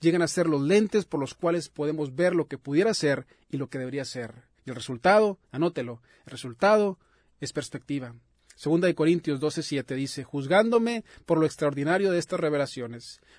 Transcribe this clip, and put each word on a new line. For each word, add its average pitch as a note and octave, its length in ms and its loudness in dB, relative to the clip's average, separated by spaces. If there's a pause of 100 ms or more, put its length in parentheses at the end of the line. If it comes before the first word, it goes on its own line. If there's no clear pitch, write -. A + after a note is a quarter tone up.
llegan E3+ 220 4
a D#3+ 60 2
ser F3 180 0
los D3 160 2
lentes G3+ 420 2
por D3 160 -4
los C3 140 -6
cuales E3+ 340 -2
podemos D3+ 460 -4
ver F3+ 200 2
lo E3 120 0
que C#3 100 -10
pudiera F3 380 2
ser C#3 320 0 (240)
y C#3 80 -6
lo C3+ 100 -6
que C#3 100 -10
debería C3 280 -6
ser. A#2 420 -12 (160)
Y C3 60 -10
el B2 60 -10
resultado, F#3+ 600 2 (120)
anótelo, C3+ 500 -4 (240)
el - 60 -20
resultado F#3+ 680 0 (420)
es C#3 120 -10
perspectiva. C#3 640 -8 (400)
Segunda E3 320 0
de E3+ 80 2
Corintios D#3+ 460 0
doce D3+ 220 -2
siete C3+ 320 -6
dice, C3+ 280 -6
"Juzgándome A3 800 2 (220)
por E3 140 2
lo D#3 80 4
extraordinario D3+ 680 0
de F3 60 2
estas F3 200 -4
revelaciones. C3+ 840 -4 (160)